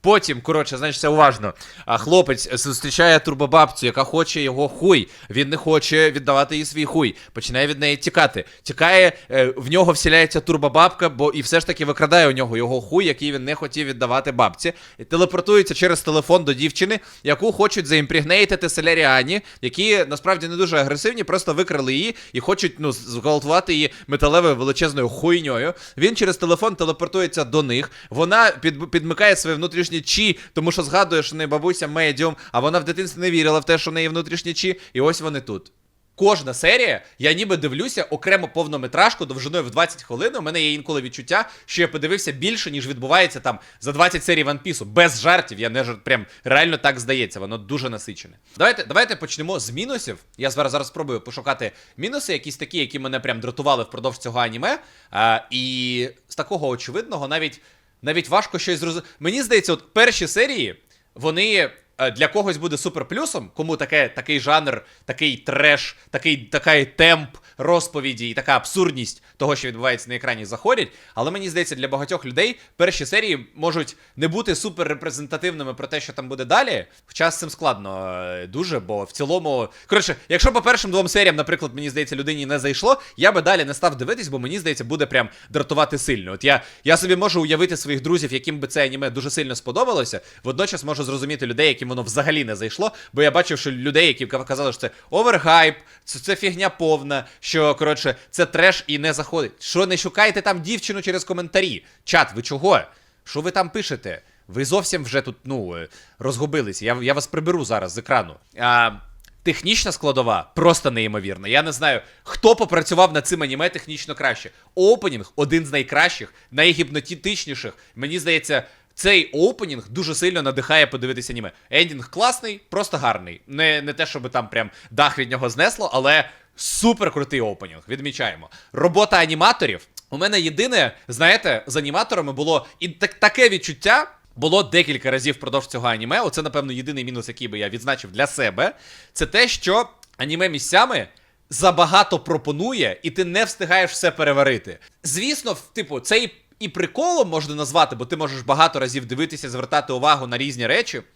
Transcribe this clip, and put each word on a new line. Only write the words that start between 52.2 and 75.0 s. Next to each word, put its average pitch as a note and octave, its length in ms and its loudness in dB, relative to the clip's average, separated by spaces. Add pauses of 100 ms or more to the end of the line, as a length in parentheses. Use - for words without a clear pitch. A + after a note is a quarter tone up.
якісь C#3+ 240 -8
такі, E3 200 -8
які C#3+ 220 -4
мене C3 200 -6
прям A#2+ 200 -4
дратували B2 440 -2
впродовж A#2 340 -8
цього A#2+ 220 -6
аніме. A#2+ 400 -4 (320)
А, A2+ 380 2
і B2+ 600 -4 (180)
з - 80 -18
такого D#3 320 -4
очевидного C#3+ 600 -6
навіть, D#3 340 -6 (400)
навіть D#3 280 -4
важко F#3 300 0
щось F3 200 -4
зрозу-, E3 240 -4 (160)
мені G#3 240 -2
здається, G#3 300 2
от - 200 -8
перші A3 340 4
серії, G#3 480 0 (400)
вони, D#3+ 540 0 (280)
е, C3 140 0
для B2+ 160 0
когось G3 300 -2
буде D3 200 -4
суперплюсом, D#3+ 800 -6
кому D#3+ 220 -4
таке, C#3+ 320 0
такий C#3+ 300 -4
жанр, C#3+ 420 0 (240)
такий C3+ 320 -2
треш, - 580 2 (140)
такий, C#3+ 280 0
такий C#3+ 480 2
темп D#3+ 440 4 (280)
розповіді C3+ 720 -2
і A2+ 40 -8
така C3+ 220 2
абсурдність C#3 680 -2 (140)
того, C#3+ 180 0
що C3 120 -8
відбувається A#2+ 420 -4
на B2 60 -8
екрані, A#2+ 300 -6
заходять. E3 420 0 (280)
Але C3 160 -2
мені F#3+ 180 -8
здається, D#3+ 260 -4
для C3 120 -6
багатьох C#3 380 -6
людей F3 340 -2 (160)
перші F3 300 0
серії F3+ 500 0
можуть D#3 420 -4 (180)
не D3+ 120 0
бути F#3 280 -2
суперрепрезентативними D3+ 1160 -6